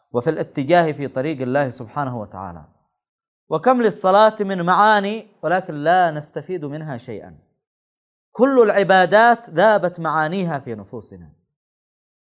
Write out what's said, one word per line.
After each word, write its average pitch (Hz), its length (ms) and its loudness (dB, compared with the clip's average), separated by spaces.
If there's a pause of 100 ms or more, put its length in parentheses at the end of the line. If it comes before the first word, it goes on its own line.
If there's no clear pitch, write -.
(120)
وفي 123 180 -4
الاتجاه 156 640 -2
في 135 160 -8
طريق 135 340 -8
الله 131 260 -2
سبحانه 123 520 -10
وتعالى. 92 440 -14 (840)
وكم 240 340 0
للصلاة 208 580 2
من 196 220 -6
معاني 202 640 0 (160)
ولكن 170 320 -4
لا 170 360 2
نستفيد 151 540 -10
منها 147 320 -12
شيئًا. 90 380 -16 (1000)
كل 254 300 4
العبادات 202 880 4
ذابت 175 500 2
معانيها 160 580 -4
في 120 160 -12
نفوسنا. 98 540 -18 (960)